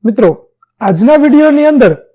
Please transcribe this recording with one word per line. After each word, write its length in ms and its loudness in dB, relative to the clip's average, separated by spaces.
મિત્રો, 440 -2
આજના 360 0
વીડિયોની 500 2
અંદર 300 0